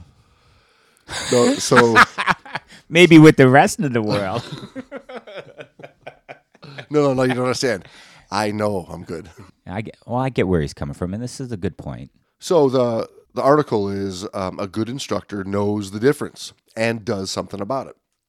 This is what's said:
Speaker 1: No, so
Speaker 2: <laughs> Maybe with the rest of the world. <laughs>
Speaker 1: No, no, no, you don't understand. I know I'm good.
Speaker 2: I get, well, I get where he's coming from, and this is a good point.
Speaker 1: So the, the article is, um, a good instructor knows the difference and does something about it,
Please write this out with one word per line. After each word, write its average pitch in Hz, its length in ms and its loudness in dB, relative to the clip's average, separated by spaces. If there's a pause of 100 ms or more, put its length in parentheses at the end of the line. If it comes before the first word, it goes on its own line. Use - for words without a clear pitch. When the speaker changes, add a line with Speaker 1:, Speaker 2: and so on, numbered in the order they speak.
(1300)
Speaker 1:
No, 127 240 4
so - 420 4 (480)
Speaker 2:
<laughs> - 440 -16
Maybe 165 300 8
with 156 180 10
the 135 120 6
rest 151 320 4
of 143 120 -2
the 117 100 0
world. 104 400 -4 (320)
<laughs> 254 80 -12 (2000)
Speaker 1:
No, 147 120 2
no, 139 120 2
no, 131 80 0
you 127 120 2
don't 123 100 -2
understand. 120 420 -2 (440)
I 104 200 -2
know 104 380 -4
I'm 85 160 -14
good. 82 260 -12 (360)
Speaker 2:
I 92 160 -10
get, - 140 -18 (100)
well, 117 140 -6
I 131 80 -4
get 120 200 -2
where 90 120 0
he's 71 140 -6
coming 71 200 -10
from, 90 200 -8
and 113 80 -10
this 123 180 -12
is 127 120 -12
a - 40 -6
good - 200 -8
point. 123 340 -16 (280)
Speaker 1:
So 156 300 2
the, 120 400 -2 (260)
the 120 80 -4
article 127 460 2
is, 98 460 -8
um, 92 240 -6
a 101 80 -6
good 107 220 -6
instructor 104 560 -8
knows 101 460 -4
the 104 100 -10
difference 123 520 -2 (240)
and 113 280 -4
does 95 260 -6
something 98 300 -10
about 113 280 -8
it, - 80 -20 (320)